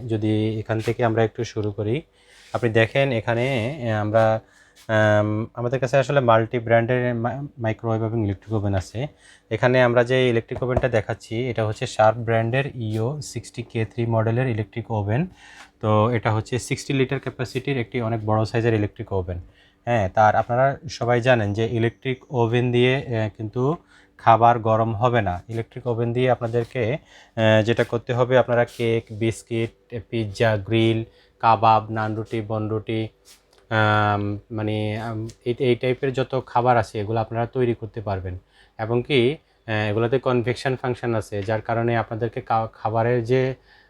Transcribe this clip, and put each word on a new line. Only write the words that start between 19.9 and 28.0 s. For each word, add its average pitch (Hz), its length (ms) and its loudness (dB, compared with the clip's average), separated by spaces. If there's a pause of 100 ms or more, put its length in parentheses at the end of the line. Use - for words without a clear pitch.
তার 107 280 4
আপনারা 123 400 2 (120)
সবাই 120 320 0
জানেন 113 320 2
যে 107 140 0
ইলেকট্রিক 117 640 -2
ওভেন 120 420 2
দিয়ে, 123 240 4
আহ, 113 400 -4
কিন্তু 127 400 -2 (420)
খাবার 117 400 6
গরম 113 360 0
হবে 120 280 2
না। 87 260 -4
ইলেকট্রিক 113 380 -8
ওভেন 117 260 -2
দিয়ে 127 180 0
আপনাদেরকে, 117 600 -2
আহ, 110 720 0
যেটা 117 220 2
করতে 120 300 -6